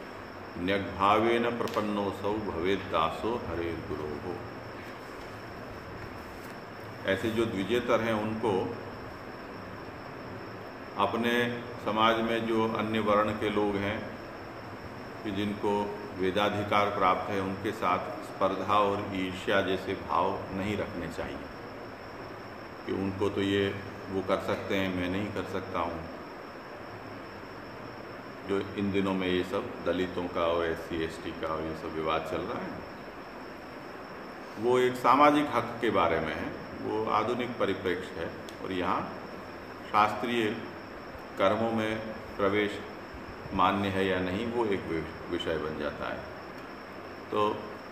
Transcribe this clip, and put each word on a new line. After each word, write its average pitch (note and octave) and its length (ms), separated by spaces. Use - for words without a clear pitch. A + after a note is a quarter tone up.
न्यग्भावेन G#2 1000
प्रपन्नोऽसौ G#2 720
भवेद F#2+ 460
दासो F2 680
हरेर E2+ 280
गुरोः।" D2+ 480
ऐसे F#2+ 240
जो A2 160
द्विजेतर A2+ 540
हैं, A2+ 120
उनको A2 640
अपने A#2+ 640
समाज A2 360
में A2+ 260
जो A2+ 220
अन्य G#2+ 300
वर्ण G#2 320
के G#2+ 200
लोग G#2 260
हैं G2+ 420
कि G#2+ 60
जिनको G#2 680
वेदाधिकार G2+ 720
प्राप्त F#2+ 440
है, G2+ 100
उनके G2 320
साथ F#2 260
स्पर्धा F#2+ 800
और G2+ 360
ईर्ष्या F#2 460
जैसे F#2+ 340
भाव F#2 480
नहीं G2 220
रखने E2+ 320
चाहिए D2 300
कि - 60
उनको G2 360
तो G2 120
ये G2 400
वो F#2+ 120
कर G2 140
सकते G2+ 400
हैं, F#2+ 200
मैं F2+ 120
नहीं G2+ 240
कर F#2+ 100
सकता F#2 360
हूँ। E2 260
जो G2 120
इन G2 320
दिनों F#2+ 220
में F#2 140
ये F2+ 160
सब F#2 420
दलितों F2+ 420
का F2+ 120
और E2+ 260
एससी, D#2+ 380
एसटी D#2+ 260
का D#2+ 180
और D#2+ 140
ये D#2+ 140
सब D#2+ 180
विवाद D#2+ 360
चल F2 60
रहा A2 260
है, F#3+ 80
वो A#2+ 200
एक B2+ 160
सामाजिक D3 580
हक A#2 280
के A2+ 100
बारे E2 300
में D#2 140
है, G2 180
वो G#2+ 280
आधुनिक A2+ 480
परिप्रेक्ष्य F#2 600
है। F2+ 100
और F#2+ 80
यहाँ F#2+ 400
शास्त्रीय A2 540
कर्मों G#2+ 340
में A2 260
प्रवेश G2+ 440
मान्य G2 340
है F#2+ 180
या F#2 140
नहीं, F#2+ 260
वो A#2 200
एक F#2+ 140
वि-, D#2+ 500
विषय E2 280
बन D2+ 200
जाता C#2+ 300
है। A#1 100
तो G#2+ 320